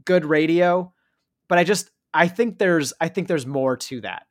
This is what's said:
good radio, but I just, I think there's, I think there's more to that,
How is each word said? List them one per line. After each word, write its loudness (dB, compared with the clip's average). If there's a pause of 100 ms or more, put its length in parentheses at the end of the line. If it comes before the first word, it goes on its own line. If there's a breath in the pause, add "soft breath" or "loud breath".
good 2
radio, 2 (560)
but 2
I 6
just, -2 (220)
I 4
think -4
there's, 0
I -2
think -6
there's -4
more -2
to -12
that, -10